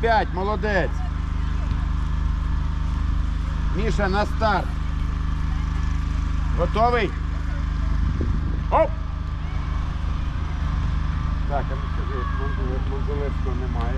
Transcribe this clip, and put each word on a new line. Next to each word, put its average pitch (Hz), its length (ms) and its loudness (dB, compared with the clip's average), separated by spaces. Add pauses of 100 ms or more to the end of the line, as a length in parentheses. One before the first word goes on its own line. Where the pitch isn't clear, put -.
п'ять, 220 320 4
молодець. 190 560 2 (2750)
Міша, 208 340 2
на 202 160 2
старт. 190 400 2 (1900)
Готовий? 214 520 4 (1600)
Оп! 302 200 4 (2500)
Так, 139 220 0
а - 40 -2
ну - 180 -4
скажи, - 260 -2 (200)
Монзу-, - 520 0
Монзулевського - 640 -2
немає, - 420 0